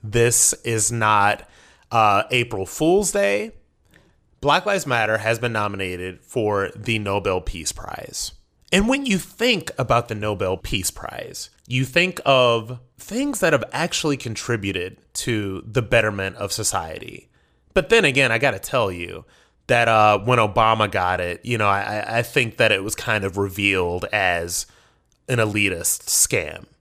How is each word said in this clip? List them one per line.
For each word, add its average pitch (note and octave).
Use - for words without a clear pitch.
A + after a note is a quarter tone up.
This A#2
is A2+
not, G#2+
uh, G#2+
April A#2+
Fool's F3+
Day. G3+
Black E3
Lives G3
Matter A2
has A2
been A#2+
nominated F#2+
for G#2
the A2
Nobel G2
Peace -
Prize. -
And G3+
when C#4
you G3
think -
about A#2+
the A2
Nobel G2
Peace F#2
Prize, -
you B2+
think F3
of B2
things C4+
that E3
have C3+
actually D3+
contributed G2
to G2+
the A2+
betterment G2+
of G2+
society. -
But F3+
then A#3
again, C3+
I A2+
gotta A2+
tell A2
you F2+
that, A#2
uh, G#2+
when A#2+
Obama A2
got F2+
it, F2
you A#2+
know, G#2+
I, G2
I, G#2+
I -
think A#2
that A2
it G2
was G#2+
kind G#2+
of F#2+
revealed F#2
as F2
an B2
elitist G2+
scam. -